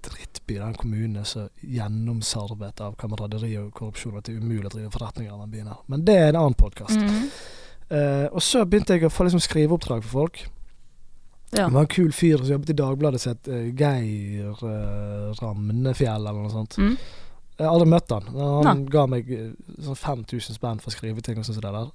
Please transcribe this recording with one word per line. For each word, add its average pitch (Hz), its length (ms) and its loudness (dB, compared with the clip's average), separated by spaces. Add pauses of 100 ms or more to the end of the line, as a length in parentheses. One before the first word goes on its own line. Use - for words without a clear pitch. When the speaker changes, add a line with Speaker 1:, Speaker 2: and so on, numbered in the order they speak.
Speaker 1:
drittby, - 560 -10
den 110 160 -6
kommunen 110 420 -2
er 104 80 -6
så 104 220 -8 (180)
gjennomsarvet 110 1160 -4
av 104 140 -8
kameraderi 107 640 -6
og 104 160 -10
korrupsjon 107 440 -10
at 104 120 -12
det 113 60 -8
er 110 40 -8
umulig 110 300 -4
å 104 60 -12
drive 107 180 -10
forretninger 113 400 -8
i 104 80 -14
den 104 100 -14
byen 107 160 -12
her. 101 200 -14
Men 143 180 -2
det 208 100 8
er 160 140 8
en 151 60 6
annen 151 180 6
podcast. - 460 4
Speaker 2:
Mhm. 214 320 2 (580)
Speaker 1:
Eh, 143 420 4
og 170 100 -2
så 240 280 4
begynte 202 240 6
jeg 165 100 6
å 160 80 6
få 180 140 2
liksom 175 160 6
skriveoppdrag 151 640 2
for 123 180 0
folk. - 240 -4 (1080)
Speaker 2:
Ja. 202 100 4
Speaker 1:
Det 123 80 2
var 135 80 6
en 151 60 4
kul 170 240 2
fyr 156 260 4
som 131 100 0 (120)
jobbet 147 100 -8
i 160 40 0
Dagbladet 135 480 0
som 123 120 -4
het, - 140 -12
eh, 120 240 -4
Geir, 107 800 -2
eh, 104 880 -6
Ramnefjell 110 840 0
eller 104 160 -6
noe 104 80 -4
sånt. 110 260 -6
Speaker 2:
Mm. 214 200 4 (600)
Speaker 1:
Jeg 156 80 -2
har 160 80 4
aldri 170 160 8
møtt 165 220 6
han, 104 120 -2 (100)
men 143 300 2
han 175 200 6
Speaker 2:
Nei. 135 80 -6
Speaker 1:
ga 147 160 6
meg, 123 240 -2
eh, 113 200 -6 (300)
sånn 139 160 -6
fem 127 280 -6
tusen 117 300 -8
spenn 113 240 -4
for 107 120 -10
å 101 40 -8
skrive 113 280 -8
ting 110 160 -6
og 107 60 -6
sånn 110 100 -6
som 107 60 -6
det 101 120 -6
der. 113 220 -6